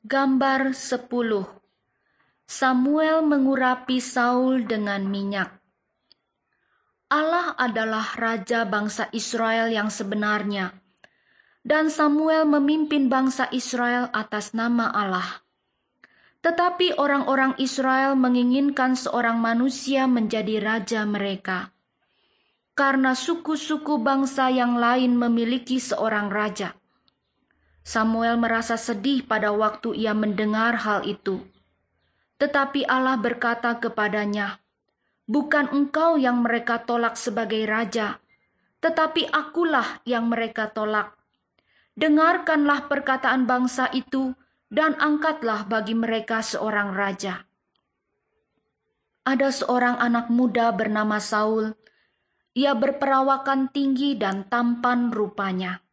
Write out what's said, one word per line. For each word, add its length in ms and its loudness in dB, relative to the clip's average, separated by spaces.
Gambar 720 2
sepuluh. 720 -2
Samuel 800 2
mengurapi 800 2
Saul 640 2
dengan 400 -2
minyak. 560 -4
Allah 480 0
adalah 640 -2
raja 480 -2
bangsa 480 -4
Israel 560 -2
yang 240 -2
sebenarnya, 800 -2
dan 240 2
Samuel 580 4
memimpin 600 4
bangsa 480 2
Israel 560 -2
atas 420 -6
nama 380 0
Allah. 540 -4
Tetapi 560 0
orang-orang 640 2
Israel 560 2
menginginkan 800 2
seorang 400 0
manusia 720 0
menjadi 480 0
raja 480 -2
mereka, 640 -4
karena 400 2
suku-suku 880 -2
bangsa 480 2
yang 240 2
lain 400 2
memiliki 640 0
seorang 480 -2
raja. 480 -4
Samuel 560 0
merasa 400 0
sedih 480 -2
pada 240 0
waktu 560 -2
ia 80 0
mendengar 720 0
hal 160 0
itu. 400 -6
Tetapi 480 0
Allah 320 2
berkata 600 -2
kepadanya, 800 -4
"Bukan 440 0
engkau 480 2
yang 240 2
mereka 400 -2
tolak 320 -2
sebagai 560 -4
raja, 480 -2
tetapi 480 0
akulah 720 0
yang 240 -2
mereka 440 -2
tolak. 440 -4
Dengarkanlah 960 4
perkataan 560 0
bangsa 480 0
itu, 400 -2
dan 320 2
angkatlah 640 0
bagi 320 -2
mereka 400 -2
seorang 560 -2
raja." 520 -4
Ada 360 0
seorang 360 0
anak 320 0
muda 400 2
bernama 480 0
Saul. 560 0
Ia 240 2
berperawakan 960 0
tinggi 400 0
dan 360 -2
tampan 600 0
rupanya. 720 -4